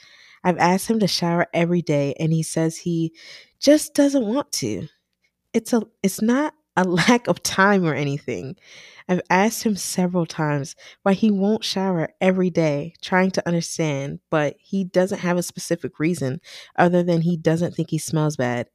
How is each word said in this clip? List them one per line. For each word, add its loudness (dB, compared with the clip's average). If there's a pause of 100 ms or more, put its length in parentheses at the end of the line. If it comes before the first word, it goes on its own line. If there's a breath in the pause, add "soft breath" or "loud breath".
(440 soft breath)
I've 0
asked 2
him 0
to 4
shower 0
every 0
day, -2
and 0
he 0
says -2
he -4 (460 loud breath)
just 4
doesn't 2
want -2
to. -4 (680)
It's -2
a, 2 (200)
it's -2
not 2 (240)
a 2
<laughs> 2
lack 2
of -2
time 2
or 0
anything. -6 (540 loud breath)
I've 0
asked 2
him 0
several -2
times -4 (280 loud breath)
why 2
he 2
won't 0
shower -2 (120)
every 2
day, 0
trying 2
to -4
understand, -4 (100)
but 0
he -4
doesn't 0
have 0
a 0
specific -6
reason -2 (380 loud breath)
other 4
than 2
he 0
doesn't 0
think -4
he -2
smells -2
bad -2